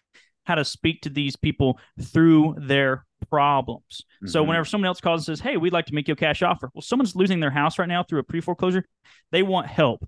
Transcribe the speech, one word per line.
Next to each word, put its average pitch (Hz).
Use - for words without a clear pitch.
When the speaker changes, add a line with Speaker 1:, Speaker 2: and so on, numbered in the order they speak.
Speaker 1:
how 175
to 147
speak -
to 156
these 139
people 139
through 160
their 135
problems. 143
So 156
Speaker 2:
Mm-hmm. 151
Speaker 1:
whenever 165
someone 202
else 180
calls 165
and 156
says, 147
"Hey, 254
we'd 170
like 170
to 147
make 151
you -
a 147
cash 156
offer." 175
Well, 160
someone's 240
losing 185
their 151
house 147
right 175
now 175
through 151
a 123
pre-foreclosure. 180
They 185
want 185
help. 123